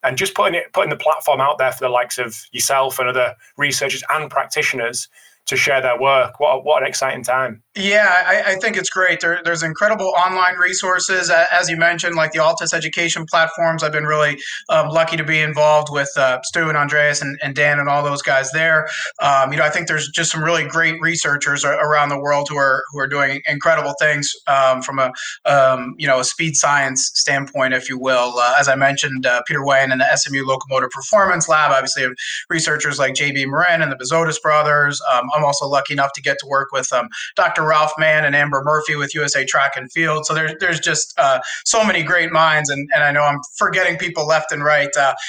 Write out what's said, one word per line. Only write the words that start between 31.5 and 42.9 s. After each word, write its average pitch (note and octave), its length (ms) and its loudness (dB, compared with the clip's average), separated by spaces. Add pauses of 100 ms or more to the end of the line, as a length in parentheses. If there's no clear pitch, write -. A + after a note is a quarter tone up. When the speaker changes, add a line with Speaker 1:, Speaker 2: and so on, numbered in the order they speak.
Speaker 2:
Lab, D3+ 220 4
obviously C3+ 320 0
have B2+ 80 -2 (360)
researchers D3+ 520 -2
like C3 140 0
J C#3+ 180 -2
B C#3 120 -2
Morin D#3+ 380 2
and D3 80 0
the C3+ 60 -6
Bezotis D#3 440 0
brothers. D3 640 2 (100)
Um, B2 220 0
I'm D3+ 100 2
also C#3+ 220 0
lucky C#3 260 0
enough C#3 200 0
to D3 100 -12
get C#3 160 -2
to C3+ 80 -12
work C3+ 240 -2
with, C3 220 -4
um, A#2+ 160 0 (260)
Doctor E3 300 0
Ralph D#3 340 2
Mann D#3 280 2
and C#3+ 100 0
Amber C#3+ 260 0
Murphy D3+ 320 0
with C#3+ 200 -4
U D3+ 100 -2
S C#3+ 100 -2
A C3+ 100 0
Track C#3 300 0
and B2+ 160 -10
Field. D#3 360 -2
So D#3+ 80 -2
there, D#3+ 260 -2
there's E3+ 180 0
just, - 400 -4
uh, C3+ 220 4 (240)
so A3+ 180 2
many F#3 200 2
great E3 280 0
minds, D#3 380 2
and, C#3+ 260 -6